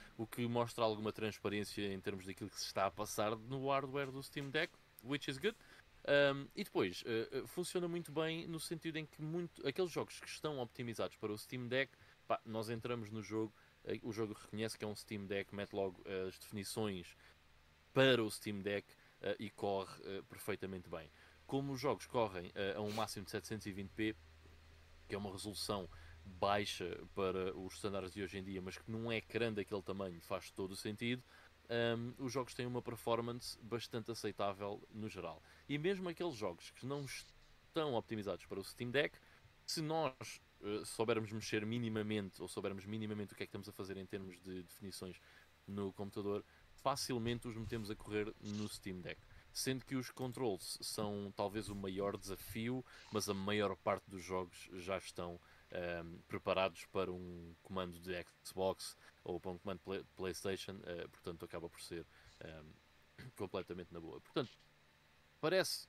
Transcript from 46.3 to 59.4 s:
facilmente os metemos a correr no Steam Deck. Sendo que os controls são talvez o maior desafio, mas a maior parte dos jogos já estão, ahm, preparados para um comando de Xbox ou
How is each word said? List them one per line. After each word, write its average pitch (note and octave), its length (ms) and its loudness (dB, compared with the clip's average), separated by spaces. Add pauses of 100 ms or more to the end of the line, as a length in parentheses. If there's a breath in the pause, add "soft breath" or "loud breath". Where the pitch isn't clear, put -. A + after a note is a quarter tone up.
facilmente A#2+ 640 2
os A2 100 -4
metemos A2 360 -2
a - 20 -6
correr G#2 460 0
no G#2 280 -2
Steam F#2 320 -6
Deck. F2 200 -8 (320 loud breath)
Sendo C3 340 0
que C3+ 100 0
os B2+ 140 -2
controls B2 720 0
são G2+ 520 0
talvez G2+ 360 0
o G#2 40 -4
maior G2 440 0
desafio, A2+ 640 -2 (260 loud breath)
mas G#2+ 160 2
a G#2 60 6
maior G2 420 4
parte G2 320 2
dos F#2+ 160 -8
jogos F#2 520 -2
já F#2 240 0
estão, F2 420 -6 (320 loud breath)
ahm, E2+ 460 -4 (100)
preparados F#2+ 640 2
para F#2+ 180 2
um F2 520 -8
comando F2+ 360 -4
de F2+ 140 -4 (320)
Xbox - 500 0 (300 loud breath)
ou E2+ 160 -2